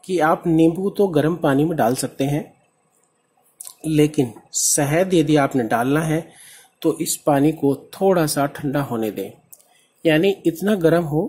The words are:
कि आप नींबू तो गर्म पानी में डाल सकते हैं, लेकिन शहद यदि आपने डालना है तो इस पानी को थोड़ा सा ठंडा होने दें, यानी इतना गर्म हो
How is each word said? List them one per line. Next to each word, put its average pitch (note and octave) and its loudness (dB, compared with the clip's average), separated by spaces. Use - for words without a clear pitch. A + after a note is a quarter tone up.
कि F#3 -4
आप E3 2
नींबू E3 2
तो G3+ 0
गर्म D#3 0
पानी D3 2
में E3 -2
डाल B2 0
सकते - -6
हैं, D3 -4
लेकिन D3+ 2
शहद E3 0
यदि D3+ 4
आपने C3+ 0
डालना C3 0
है D#3 -2
तो D#3 0
इस - -4
पानी D3 2
को C#3 0
थोड़ा F#3 0
सा C#3+ -2
ठंडा C#3+ -4
होने A2+ -4
दें, G2 -10
यानी E3 4
इतना F#3 -2
गर्म E3 2
हो D3+ -2